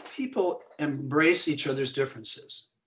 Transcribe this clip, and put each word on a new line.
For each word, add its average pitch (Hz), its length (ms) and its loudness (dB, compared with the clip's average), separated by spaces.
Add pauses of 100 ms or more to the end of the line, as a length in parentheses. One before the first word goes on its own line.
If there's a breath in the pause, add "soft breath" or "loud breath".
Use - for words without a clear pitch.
(140)
people 190 480 -2 (160)
embrace 147 720 4
each 143 180 0
other's 135 260 0
differences. - 760 -6 (180)